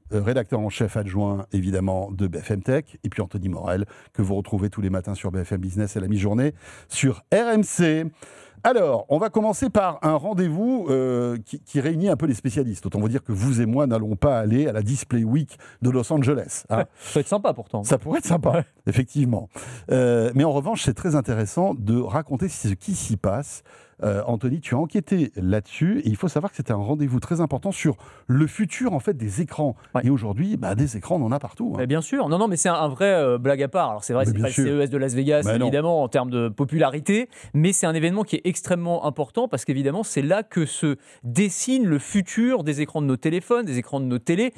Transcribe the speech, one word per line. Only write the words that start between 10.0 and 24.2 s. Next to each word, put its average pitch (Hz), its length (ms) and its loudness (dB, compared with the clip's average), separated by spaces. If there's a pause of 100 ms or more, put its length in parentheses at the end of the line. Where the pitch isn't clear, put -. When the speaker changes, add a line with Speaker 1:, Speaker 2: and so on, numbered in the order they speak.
Speaker 1:
un 156 140 4
rendez-vous, 185 760 0
euh, 123 560 2
qui, - 160 -10
qui - 180 -2
réunit 160 300 0
un 156 80 2
peu 127 80 0
les 139 80 2
spécialistes. 113 540 -2
Autant 104 120 -2
vous 104 80 2
dire 120 160 0
que - 80 -6
vous 113 300 2
et 120 40 2
moi 131 220 2
n'allons 110 300 0
pas 143 200 4
aller 113 300 2
à 120 60 -2
la 107 80 0
Display 120 420 0
Week 135 340 0 (240)
de 123 80 2
Los 123 220 0
Angeles, 135 580 0
hein. 110 100 2
Speaker 2:
Ouais, 170 60 0 (140)
ça - 140 -14
peut 156 80 4
être 135 80 -4
sympa 202 240 0
pourtant. 113 320 -6
Speaker 1:
Ça 131 120 4
pourrait 196 220 -2
être - 60 -6
sympa, 170 260 2
Speaker 2:
Ouais. 160 120 2 (220)
Speaker 1:
effectivement. 123 640 0 (440)
Euh, 120 440 4
mais 135 80 4
en 160 80 2
revanche, 143 320 -2
c'est 131 120 0
très 165 200 -2
intéressant 123 580 0
de 113 280 0
raconter 139 480 -4
ce - 240 -6
qui 185 220 -4
s'y - 200 -4
passe. 104 480 -4 (400)
Euh, 104 240 0